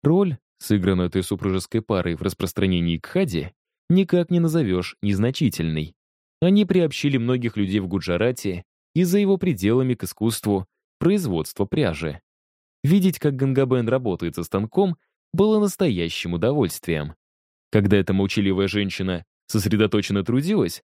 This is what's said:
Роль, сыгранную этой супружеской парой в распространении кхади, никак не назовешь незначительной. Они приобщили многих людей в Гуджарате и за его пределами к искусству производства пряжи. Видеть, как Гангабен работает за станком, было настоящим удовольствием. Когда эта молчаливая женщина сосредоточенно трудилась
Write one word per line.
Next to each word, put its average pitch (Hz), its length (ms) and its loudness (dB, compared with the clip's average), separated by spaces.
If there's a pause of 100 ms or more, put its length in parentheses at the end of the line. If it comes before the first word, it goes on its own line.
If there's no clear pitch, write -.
Роль, 170 340 2 (220)
сыгранную 92 480 2
этой 92 160 -2
супружеской 95 580 -4
парой 90 340 -2
в - 60 -12
распространении 90 760 -2
кхади, 95 560 -4 (360)
никак 180 420 2
не 175 80 2
назовешь 151 640 0
незначительной. 95 960 -2 (460)
Они 196 240 4
приобщили 151 520 0
многих 120 380 -2
людей 101 240 0
в 95 80 -4
Гуджарате 90 760 -2 (280)
и 170 100 2
за 185 160 2
его 196 180 2
пределами 127 560 0
к 110 100 -6
искусству 104 640 -2 (320)
производства 123 680 0
пряжи. 82 560 -2 (640)
Видеть, 185 340 4
как 143 200 -2
Гангабен 131 500 2
работает 107 480 -2
за 87 80 -6
станком, 151 540 -2 (360)
было 214 260 2
настоящим 92 760 -2
удовольствием. 85 840 -2 (560)
Когда 104 260 4
эта 98 160 2
молчаливая 98 540 0
женщина 92 580 -4 (220)
сосредоточенно 101 760 0
трудилась 135 640 -2